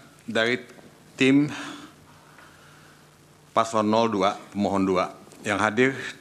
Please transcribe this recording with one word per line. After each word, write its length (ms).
Dari 320
tim 400
paslon 320
nol 240
dua, 240
pemohon 320
dua, 320
yang 160
hadir 320